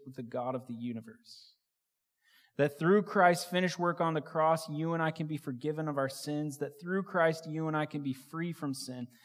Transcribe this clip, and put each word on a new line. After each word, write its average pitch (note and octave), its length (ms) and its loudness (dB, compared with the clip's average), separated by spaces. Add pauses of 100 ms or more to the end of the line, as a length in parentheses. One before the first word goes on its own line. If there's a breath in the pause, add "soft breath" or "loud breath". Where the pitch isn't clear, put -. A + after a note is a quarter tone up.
with C3 100 -14
the C3+ 60 -8
God B2 320 -4
of B2 140 -6
the A#2+ 80 -10
universe. A2+ 800 -10 (1040 soft breath)
That C#3+ 220 2
through F#3+ 240 6
Christ's F3 420 6
finished F3+ 320 0
work F3 240 0
on E3 140 2
the D3+ 60 0
cross, D#3+ 460 2
you D#3+ 280 -2
and E3 80 2
I D#3+ 80 2
can D#3+ 160 -4
be D#3 100 -4
forgiven D3 500 -4
of C#3+ 120 0
our C3+ 100 2
sins. D3 480 -4
That - 240 -8
through F#3 220 -2
Christ, E3 440 2
you D#3+ 200 -2
and D#3 100 0
I D3+ 80 2
can D3 160 -4
be C#3 120 -2
free E3 380 -6
from D3 220 -6
sin. B2+ 340 -8 (180 soft breath)